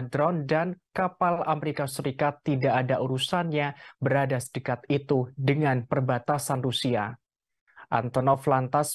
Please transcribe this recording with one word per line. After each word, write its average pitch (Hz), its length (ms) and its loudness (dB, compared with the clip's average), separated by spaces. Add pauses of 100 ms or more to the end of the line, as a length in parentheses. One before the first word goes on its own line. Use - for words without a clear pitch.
drone 147 400 0
dan 165 320 0 (160)
kapal 180 480 0
Amerika 151 480 -2
Serikat 143 560 -2
tidak 131 400 2
ada 131 160 0
urusannya 143 720 -2 (240)
berada 135 400 0
sedekat 123 480 -6
itu 139 480 0
dengan 139 560 0
perbatasan 135 720 0
Rusia. 120 560 0 (720)
Antonov 127 560 2
lantas 135 500 2